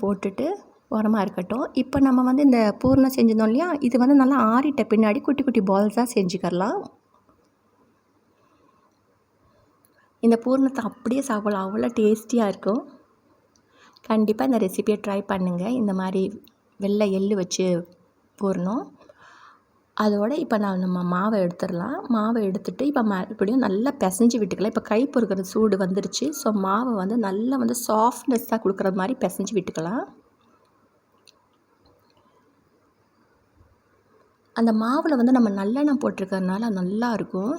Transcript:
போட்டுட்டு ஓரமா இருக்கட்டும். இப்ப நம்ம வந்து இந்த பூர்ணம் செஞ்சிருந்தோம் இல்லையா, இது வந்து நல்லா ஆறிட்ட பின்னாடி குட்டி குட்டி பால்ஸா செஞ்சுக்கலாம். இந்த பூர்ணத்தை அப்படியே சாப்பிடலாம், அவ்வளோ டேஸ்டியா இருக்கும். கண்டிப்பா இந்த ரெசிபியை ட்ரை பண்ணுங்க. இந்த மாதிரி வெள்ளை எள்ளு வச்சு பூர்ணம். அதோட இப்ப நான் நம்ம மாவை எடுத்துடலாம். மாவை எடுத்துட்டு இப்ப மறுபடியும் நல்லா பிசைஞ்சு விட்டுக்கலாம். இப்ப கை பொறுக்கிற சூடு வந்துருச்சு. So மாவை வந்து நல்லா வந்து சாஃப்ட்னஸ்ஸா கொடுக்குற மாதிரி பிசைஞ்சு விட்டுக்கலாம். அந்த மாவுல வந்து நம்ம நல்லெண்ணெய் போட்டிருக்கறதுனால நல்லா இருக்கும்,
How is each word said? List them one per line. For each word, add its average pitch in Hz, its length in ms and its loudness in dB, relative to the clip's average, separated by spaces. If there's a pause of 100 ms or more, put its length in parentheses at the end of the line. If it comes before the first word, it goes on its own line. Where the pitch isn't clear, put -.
போட்டுட்டு 196 440 -4 (500)
ஓரமா 220 300 0
இருக்கட்டும். 208 400 -6 (160)
இப்ப 269 260 0
நம்ம 254 220 4
வந்து 277 180 4
இந்த 240 120 6 (220)
பூர்ணம் 262 360 4
செஞ்சிருந்தோம் 220 340 4
இல்லையா, 311 160 0 (200)
இது 240 160 2
வந்து 285 180 8
நல்லா 262 180 4 (160)
ஆறிட்ட 277 380 0
பின்னாடி 214 340 4
குட்டி 285 200 2
குட்டி 233 220 2
பால்ஸா 208 360 2 (100)
செஞ்சுக்கலாம். 185 680 -2 (3500)
இந்த 226 100 6 (100)
பூர்ணத்தை 262 440 0
அப்படியே 262 380 -4
சாப்பிடலாம், 208 380 -2
அவ்வளோ 233 320 -4
டேஸ்டியா 220 540 2
இருக்கும். 202 300 -4 (1300)
கண்டிப்பா 214 400 0
இந்த 233 160 2
ரெசிபியை 208 420 -2
ட்ரை 202 120 -4 (120)
பண்ணுங்க. 180 320 -2 (180)
இந்த 202 200 -2
மாதிரி 190 220 -2 (600)
வெள்ளை 208 220 2 (120)
எள்ளு 202 240 0
வச்சு 185 240 -2 (760)
பூர்ணம். 190 420 -2 (1200)
அதோட 208 280 2 (120)
இப்ப 233 180 -2
நான் 190 220 -2
நம்ம 180 160 -2 (120)
மாவை 202 340 0
எடுத்துடலாம். 180 520 -4 (160)
மாவை 226 340 0
எடுத்துட்டு 190 440 -6
இப்ப 277 180 0
மறுபடியும் 202 560 0
நல்லா 214 260 0 (120)
பிசைஞ்சு 233 380 2
விட்டுக்கலாம். 190 320 -2
இப்ப - 180 -4
கை 214 80 2 (160)
பொறுக்கிற 196 360 0
சூடு 214 320 2
வந்துருச்சு. 190 420 -2 (140)
So 220 120 -2 (120)
மாவை 226 380 0
வந்து 196 140 -2 (100)
நல்லா 220 380 -2
வந்து 233 120 0 (120)
சாஃப்ட்னஸ்ஸா 233 760 0
கொடுக்குற 190 280 0 (100)
மாதிரி 254 220 -2
பிசைஞ்சு 196 340 -4
விட்டுக்கலாம். 180 480 -6 (4000)
அந்த 226 120 4 (100)
மாவுல 294 380 0
வந்து 254 160 4
நம்ம 220 220 4
நல்லெண்ணெய் 262 460 0
போட்டிருக்கறதுனால 190 760 -2
நல்லா 214 400 -2
இருக்கும், 202 400 -4